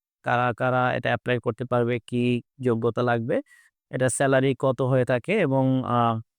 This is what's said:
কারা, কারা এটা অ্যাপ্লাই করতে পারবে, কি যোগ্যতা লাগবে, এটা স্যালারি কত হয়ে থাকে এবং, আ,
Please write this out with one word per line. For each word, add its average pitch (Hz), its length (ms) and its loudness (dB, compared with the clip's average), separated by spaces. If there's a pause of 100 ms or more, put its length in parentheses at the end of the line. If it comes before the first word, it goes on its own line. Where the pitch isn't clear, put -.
(220)
কারা, 123 340 0
কারা 127 380 0
এটা 123 140 -4
অ্যাপ্লাই 120 300 -2
করতে 120 260 -6
পারবে, 120 420 0
কি 120 360 0 (180)
যোগ্যতা 120 420 0
লাগবে, 120 380 0 (500)
এটা 131 180 0
স্যালারি 135 500 2
কত 135 240 -2
হয়ে 127 220 2
থাকে 127 280 -2
এবং, 135 520 2
আ, 117 360 0 (180)